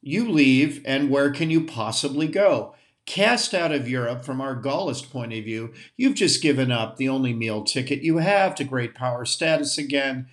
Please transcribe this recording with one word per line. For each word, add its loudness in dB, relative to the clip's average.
You -2
leave, 4
and 0
where 4
can -2
you 4
possibly -4
go? 2
Cast 0
out 0
of -2
Europe -4
from -6
our -6
Gaullist -4
point -8
of -8
view, -8
you've 2
just 2
given 2
up -2
the -2
only 0
meal -4
ticket -4
you 2
have 2
to -4
great -4
power -4
status 0
again, -2